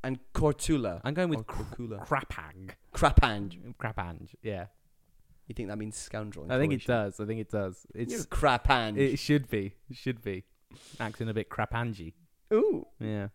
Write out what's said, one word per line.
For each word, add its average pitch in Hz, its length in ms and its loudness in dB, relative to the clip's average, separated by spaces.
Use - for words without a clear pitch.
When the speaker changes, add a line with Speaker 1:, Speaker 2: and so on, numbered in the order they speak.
Speaker 1:
And 131 180 -4
Kortula. 139 720 2
Speaker 2:
I'm 139 80 -2
going 175 160 0
with 147 120 0
Speaker 1:
Or - 40 -8
Speaker 2:
cr- - 200 -6
Speaker 1:
Korkula. 107 440 -8
Speaker 2:
Krapag. 95 640 -4
Speaker 1:
Krapanj. 107 800 6
Speaker 2:
Krapanj, 95 640 -8
yeah. 98 240 -6
Speaker 1:
You - 60 -14
think 107 140 -6
that 104 80 -6
means 107 200 -8
scoundrel 104 500 -8
in 92 40 -8
Speaker 2:
I 127 80 2
think 147 140 4
it 123 140 -4
Speaker 1:
Croatian? 117 240 2
Speaker 2:
does. - 100 -14
I 107 60 -4
think 113 160 -4
it - 80 -10
does. 95 440 -4
It's 117 200 -4
Speaker 1:
You're 226 80 -4
Krapanj. 120 760 2
Speaker 2:
It 139 220 4
should 147 320 2
be. 98 240 -2
It 127 80 -14
should 117 240 -6
be. 95 220 -6
Acting 113 300 -4
a 107 60 -2
bit 107 160 -2
Krapanji. 107 640 -4
Speaker 1:
Ooh. 339 320 4
Speaker 2:
Yeah. 110 360 -4